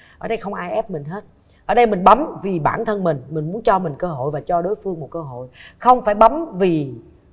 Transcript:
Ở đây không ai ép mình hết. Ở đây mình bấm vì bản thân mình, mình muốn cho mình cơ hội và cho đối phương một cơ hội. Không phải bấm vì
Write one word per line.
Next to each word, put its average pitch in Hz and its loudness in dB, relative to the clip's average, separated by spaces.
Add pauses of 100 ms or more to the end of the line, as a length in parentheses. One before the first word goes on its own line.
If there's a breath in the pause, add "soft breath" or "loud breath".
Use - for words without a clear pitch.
(180 soft breath)
Ở 185 -12
đây 220 -4
không 202 -10
ai 180 -8
ép 214 -4
mình 156 -8
hết. 156 -10 (420 soft breath)
Ở 185 -2
đây 240 6
mình 196 0
bấm 226 6 (160)
vì 185 -4
bản 214 -2
thân 208 -2
mình, 151 0
mình 156 -6
muốn 220 -8
cho 208 4
mình 165 -4
cơ 180 -4
hội 147 -4
và 147 -6
cho 170 0
đối 196 -2
phương 190 -8
một 139 -10
cơ 165 -8
hội. 127 -12 (300 loud breath)
Không 247 4
phải 208 2
bấm 247 6
vì 160 0 (400)